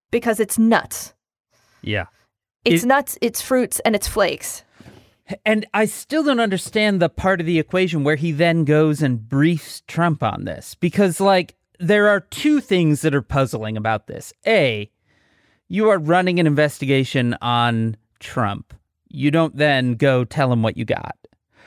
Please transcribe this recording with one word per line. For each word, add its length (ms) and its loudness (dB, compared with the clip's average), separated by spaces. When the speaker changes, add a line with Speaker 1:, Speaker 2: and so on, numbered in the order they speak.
Speaker 1:
because 300 0
it's 180 -2
nuts. 560 0
Speaker 2:
Yeah. 260 -6
Speaker 1:
It's 200 2
Speaker 2:
It 20 -4
Speaker 1:
nuts, 340 0
it's 220 -2
fruits, 380 -2
and 160 0
it's 120 -6
flakes. 560 -4
Speaker 2:
And 260 0
I 140 2
still 360 -4
don't 180 0
understand 600 0
the 80 4
part 320 -2
of 60 -6
the 120 2
equation 460 0
where 120 2
he 160 -2
then 320 2
goes 380 2
and 260 -2
briefs 580 0
Trump 360 -2
on 220 -2
this, 300 -12
because, 460 0
like, 340 2
there 300 2
are 120 2
two 400 0
things 420 2
that 120 0
are 80 0
puzzling 540 -4
about 300 -4
this. 260 -14
A, 440 0
you 200 0
are 100 4
running 400 2
an 80 4
investigation 920 0
on 560 0
Trump. 540 -6
You 220 -2
don't 260 0
then 380 2
go 300 2
tell 280 -2
him 100 0
what 140 -2
you 80 -6
got. 320 -6